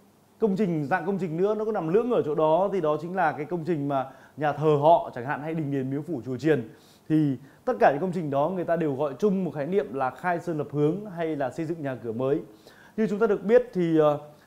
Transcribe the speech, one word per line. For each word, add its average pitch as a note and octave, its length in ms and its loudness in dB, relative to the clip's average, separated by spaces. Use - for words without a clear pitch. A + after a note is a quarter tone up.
công G3+ 180 2
trình, E3+ 280 0
dạng E3 220 -2
công G3 120 -2
trình D#3+ 180 -4
nữa G3+ 180 2
nó G#3+ 100 -4
có A3 80 -4
nằm F3 160 -2
lưỡng A#3 220 2
ở F#3 120 2
chỗ D3 120 0
đó, E3 380 4
thì G3 80 0
đó D3+ 200 2
chính F3 160 -8
là D#3+ 160 2
cái C3+ 120 -6
công E3+ 200 -6
trình C#3+ 240 -2
mà C3+ 180 0
nhà D3 160 0
thờ D3 300 4
họ D#3+ 320 6
chẳng B2 120 -8
hạn, C3+ 160 -6
hay D#3+ 120 -6
đình C#3+ 180 -4
đền C3+ 180 -2
miếu C#3+ 120 -4
phủ D3 220 -6
chùa B2+ 120 -6
chiền. C3+ 320 0
Thì D3+ 280 2
tất B3+ 160 0
cả G#3 120 8
những C#3+ 80 -2
công F#3 120 -2
trình D#3 180 -4
đó C#3 240 0
người E3+ 100 -4
ta E3+ 120 0
đều D#3 180 0
gọi C3+ 240 -4
chung F#3+ 260 2
một D#3 100 -2
khái C#3+ 120 -4
niệm F3+ 280 -2
là C3 160 -2
khai F3 300 -4
sơn E3 180 -6
lập C#3+ 140 -4
hướng D3 240 2
hay D#3+ 200 -4
là C3+ 140 -2
xây E3 160 -6
dựng E3+ 160 -6
nhà C3+ 220 -6
cửa A#2 80 -6
mới. C3 280 0
Như A3 100 2
chúng G3 120 -2
ta A3+ 80 2
được G#3 180 0
biết A#3+ 280 4
thì, E3+ 260 2
ờ, D3 200 4